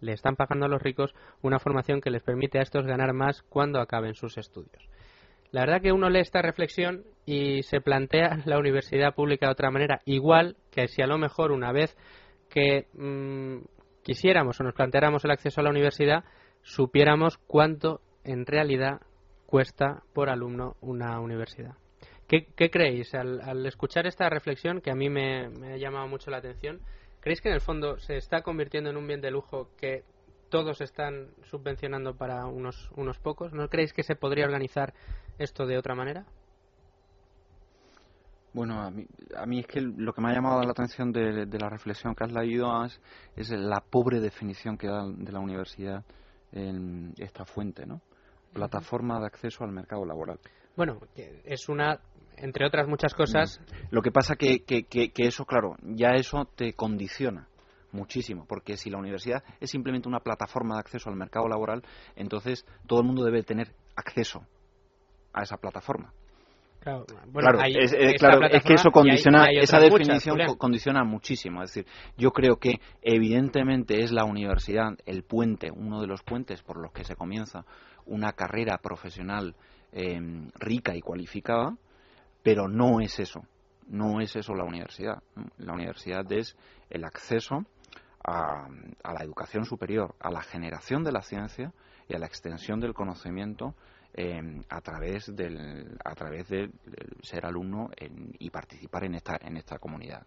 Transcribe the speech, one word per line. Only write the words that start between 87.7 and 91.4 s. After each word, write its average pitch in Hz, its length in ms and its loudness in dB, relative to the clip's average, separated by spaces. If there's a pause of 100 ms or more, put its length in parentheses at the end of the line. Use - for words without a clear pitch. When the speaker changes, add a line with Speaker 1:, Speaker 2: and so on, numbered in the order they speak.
Speaker 2:
a, 73 440 -4 (340)
a 85 100 -10
la 78 120 -10
educación 107 400 -8
superior, 101 560 -4
a 87 100 -6
la 82 120 -6
generación 85 600 -6
de 156 100 -4
la 104 100 -4
ciencia 107 500 -10 (360)